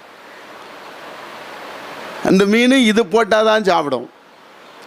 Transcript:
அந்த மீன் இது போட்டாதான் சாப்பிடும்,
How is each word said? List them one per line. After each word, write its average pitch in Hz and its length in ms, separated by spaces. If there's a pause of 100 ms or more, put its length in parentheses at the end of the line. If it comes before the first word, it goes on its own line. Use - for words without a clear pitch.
(2250)
அந்த 190 220
மீன் 233 260
இது 233 320
போட்டாதான் 214 600
சாப்பிடும், 147 460 (760)